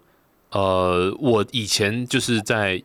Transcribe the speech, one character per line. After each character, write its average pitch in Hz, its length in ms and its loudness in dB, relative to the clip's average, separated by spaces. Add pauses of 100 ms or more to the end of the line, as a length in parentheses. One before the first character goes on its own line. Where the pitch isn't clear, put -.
(520)
呃， 92 680 2
我 113 320 2
以 117 140 -6
前 110 420 -2
就 135 120 0
是 117 220 0
在， 104 440 0